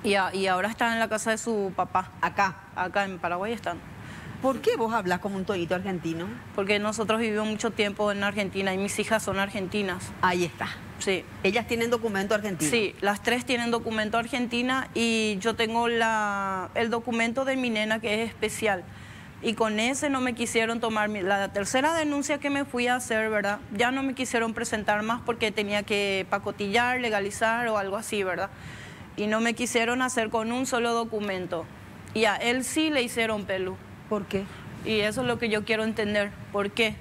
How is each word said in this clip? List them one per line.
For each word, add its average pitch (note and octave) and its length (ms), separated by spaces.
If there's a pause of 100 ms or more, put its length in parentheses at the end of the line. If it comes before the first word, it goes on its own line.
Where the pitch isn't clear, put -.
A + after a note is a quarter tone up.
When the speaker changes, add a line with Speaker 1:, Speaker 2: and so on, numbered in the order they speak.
Speaker 1:
Y G3+ 120
a-, F#3 180
y F#3+ 140
ahora F#3 220
están A#3 240
en A3+ 60
la A3+ 100
casa G#3+ 220
de A3 60
su G#3 380
papá. F#3 360 (100)
Speaker 2:
Acá. F#3 340 (200)
Speaker 1:
Acá F#3 300
en F#3 140
Paraguay F3+ 320
están. F3 260 (640)
Speaker 2:
¿Por C4 200
qué A#4 160
vos A3+ 160
hablás F3+ 260
como G3+ 160
un F#3+ 80
tonito F3+ 320
argentino? E3+ 500 (300)
Speaker 1:
Porque G3+ 240
nosotros G#3+ 400
vivimos G#3+ 280
mucho G#3+ 240
tiempo G#3 420
en G3+ 100
Argentina G3 500
y F#3 40
mis G3 220
hijas G#3+ 220
son F#3+ 160
argentinas. G3 760 (100)
Speaker 2:
Ahí F3+ 240
está. - 220 (320)
Speaker 1:
Sí. F#3+ 260 (180)
Speaker 2:
¿Ellas A3 240
tienen A#3 220
documento A3 460
argentino? F#3 360
Speaker 1:
Sí, G#3+ 300
las G3+ 200
tres A#3+ 240
tienen A#3+ 240
documento A3 480
argentina B3 760
y A3 480
yo A3 140
tengo A#3 340
la, G#3 880
el A#3 140
documento A#3 540
de C4+ 140
mi B3+ 120
nena G#3+ 300
que G#3+ 240
es A3 60
especial. G#3 560 (560)
Y A3+ 120
con G#3+ 260
ese C4 300
no C4 100
me B3+ 160
quisieron A3+ 460
tomar A3 260
mi, G#3 140
la G3 320
tercera C4 400
denuncia D4 460
que D4 100
me C#4+ 160
fui A#3+ 220
a B3 80
hacer, A3 340
¿verdad? G#3 300 (140)
Ya A#3 180
no C4+ 120
me C4+ 100
quisieron A3+ 400
presentar G#3+ 500
más A#3 220
porque A#3 260
tenía G#3 320
que G3+ 460
pacotillar, G#3 680
legalizar A3+ 720
o A3 80
algo G3 180
así, G#3+ 280
¿verdad? F#3 260 (680)
Y G#3+ 100
no G#3+ 140
me A#3 120
quisieron A#3+ 480
hacer A#3+ 280
con A3+ 220
un B3+ 140
solo A#3 280
documento. G3+ 720 (480)
Y A3 120
a G3+ 120
él A#3+ 280
sí D#4 240
le C#4+ 120
hicieron A3 440
pelu. F#3+ 320 (320)
Speaker 2:
¿Por G#3 160
qué? G3 180 (420)
Speaker 1:
Y A3 160
eso G#3+ 200
es B3 60
lo A#3 120
que A#3+ 100
yo G#3+ 140
quiero A3 220
entender. G#3 460 (200)
¿Por G3+ 200
qué? G#3+ 300